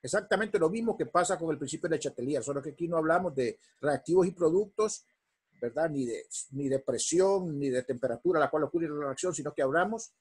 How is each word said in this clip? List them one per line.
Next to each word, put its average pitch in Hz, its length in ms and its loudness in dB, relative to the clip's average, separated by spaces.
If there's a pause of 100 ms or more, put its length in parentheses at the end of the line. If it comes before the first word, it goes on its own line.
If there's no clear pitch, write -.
Exactamente 202 560 0
lo 160 100 4
mismo 226 300 -2
que 151 80 -2
pasa 180 320 2
con 165 140 -4
el 147 80 -4
principio 151 280 -6
de 160 120 0
Chatelier, 131 440 -4
solo 139 160 -4
que 143 120 -8
aquí 170 160 -6
no 165 100 -2
hablamos 165 380 2
de 120 240 -2 (200)
reactivos 160 460 2
y 185 60 -2
productos, 196 720 0 (560)
¿verdad? 143 300 -2
Ni 135 160 -2
de, 107 180 -6 (280)
ni 139 160 -4
de 135 100 2
presión, 170 800 2
ni 143 100 0
de 127 140 0
temperatura 135 560 0
a 143 60 6
la - 40 -4
cual 156 140 0
ocurre 165 260 -2
la 147 160 -6
reacción, 156 300 -4
sino 147 180 -6
que 156 80 -2
hablamos 180 600 0